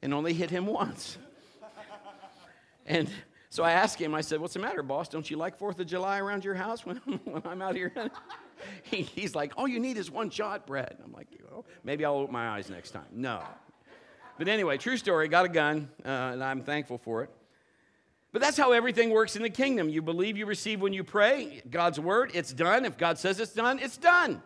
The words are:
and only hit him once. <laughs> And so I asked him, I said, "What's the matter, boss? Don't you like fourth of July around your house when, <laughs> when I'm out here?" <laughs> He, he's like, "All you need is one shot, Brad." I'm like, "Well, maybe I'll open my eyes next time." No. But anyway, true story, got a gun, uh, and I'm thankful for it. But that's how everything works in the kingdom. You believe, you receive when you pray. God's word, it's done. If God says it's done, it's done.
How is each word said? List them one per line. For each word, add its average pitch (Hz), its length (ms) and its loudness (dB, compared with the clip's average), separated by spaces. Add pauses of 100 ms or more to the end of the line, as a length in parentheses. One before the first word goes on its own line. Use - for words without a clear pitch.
and 139 120 -2
only 156 200 0
hit 165 160 -2
him 180 160 -2
once. - 580 -6
<laughs> - 40 -20 (1600)
And 156 220 2 (460)
so 165 80 0
I 165 80 6
asked 190 280 4
him, 156 140 -2
I 156 80 -2
said, 151 200 -2
"What's 170 120 -8
the 185 60 -6
matter, 226 240 -4
boss? 139 240 -4
Don't 156 240 -8
you 151 60 -6
like 175 200 -6
fourth 190 220 -8
of 180 80 -6
July 190 320 -2
around 196 240 -4
your 196 100 -4
house 208 320 -6
when, 262 120 -8
<laughs> 269 260 -8
when 160 220 -8
I'm 180 160 -8
out 190 140 -2
here?" 180 200 -4
<laughs> 226 160 -6 (720)
He, 196 180 -4
he's 180 340 -6
like, 147 220 -4
"All 262 100 -2
you 247 120 -2
need 247 180 -4
is 180 140 -8
one 208 180 -4
shot, 208 380 -6
Brad." 135 360 -6
I'm - 80 -18
like, - 160 -18 (220)
"Well, - 160 -16 (180)
maybe 147 200 -4
I'll 147 120 2
open 139 180 -2
my 117 160 -2
eyes 101 200 -6
next 87 220 -14
time." 80 200 -14
No. 117 300 -4 (960)
But 165 100 -2
anyway, 190 300 2
true 240 200 -2
story, 165 320 2
got 175 160 6
a 180 40 0
gun, 151 400 2 (140)
uh, - 60 -8
and 131 340 -2
I'm 131 200 -4
thankful 139 340 -4
for 113 260 -4
it. 156 60 -10 (1040)
But - 80 2
that's 285 160 4
how 262 160 8
everything 233 380 6
works 220 260 6
in 214 60 -2
the 233 60 2
kingdom. 240 380 2
You 156 140 0
believe, 175 340 0
you 208 100 -4
receive 208 360 -2
when 196 100 2
you 190 140 -4
pray. 220 640 2
God's 165 300 2
word, 196 340 2
it's 165 180 -4
done. 175 320 4
If 220 140 -4
God 170 200 2
says 190 220 0
it's 220 140 -4
done, 240 260 2
it's 262 160 -6
done. 339 500 4